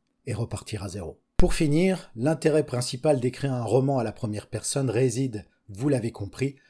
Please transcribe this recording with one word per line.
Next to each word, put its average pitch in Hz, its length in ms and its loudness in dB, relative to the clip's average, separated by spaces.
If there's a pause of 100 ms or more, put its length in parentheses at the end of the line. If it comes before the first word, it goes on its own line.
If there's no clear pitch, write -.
(240)
et 113 100 -4
repartir 113 480 -6
à - 60 -6
zéro. 85 320 -10 (160)
Pour 175 160 2
finir, 170 640 2
l'intérêt 151 480 2
principal 131 560 0
d'écrire 127 320 -2
un 123 120 -2
roman 131 340 4
à 117 60 0
la 107 80 -4
première 104 340 -6
personne 135 420 -2
réside, 117 560 2 (240)
vous 101 200 -2
l'avez 117 240 2
compris, 127 440 -4 (120)